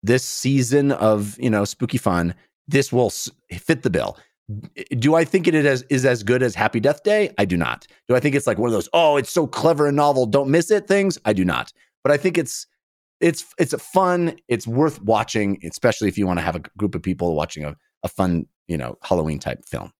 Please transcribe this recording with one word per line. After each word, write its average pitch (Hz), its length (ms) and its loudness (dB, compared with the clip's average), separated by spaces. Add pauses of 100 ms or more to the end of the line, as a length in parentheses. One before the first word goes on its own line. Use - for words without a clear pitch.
this 120 200 0
season 135 680 0
of, 104 480 0
you 127 100 0
know, 104 160 2
spooky - 320 -6
fun, 87 380 -2 (320)
this 139 240 0
will 120 160 2
s-, - 240 -8 (220)
fit 127 300 -4
the 123 60 0
bill. 69 280 -4 (800)
Do 139 180 2
I 165 80 4
think 175 240 0
it 160 80 6
is, 139 340 2
is 131 160 0
as 123 160 2
good 123 220 2
as 117 100 0
Happy 110 280 0
Death 143 220 0
Day? 208 340 0
I 104 80 2
do 90 100 -2
not. 64 320 -4 (220)
Do 123 60 2
I 123 40 4
think 135 160 0
it's, 139 100 0
like, 107 120 -2
one 113 100 -2
of 117 60 0
those, 104 200 -2
"Oh, 160 220 4
it's 135 160 -2
so 160 160 0
clever 151 400 2
and 143 80 0
novel, 143 300 2
don't 135 240 0
miss 165 200 2
it" - 160 2
things? - 380 2
I 110 80 0
do 95 140 2
not. 65 260 -2 (320)
But 139 80 2
I 147 60 4
think 175 200 0
it's, - 300 -6 (540)
it's, 165 240 0 (120)
it's 156 140 0
a 139 60 -4
fun, 180 580 0 (140)
it's 117 180 -4
worth 143 340 0
watching, 104 640 0
especially 104 460 0
if - 80 -6
you 101 100 0
wanna 87 140 0
have 82 160 -4
a - 20 -6
g-, - 180 -18
group 98 160 -4
of 85 80 -6
people 87 340 -2
watching 76 280 -6
a, 73 120 -10 (280)
a 87 60 -4
fun, 90 360 -2 (220)
you 85 100 -4
know, 62 240 -8
Halloween 78 380 -2
type - 260 -8
film. - 360 -12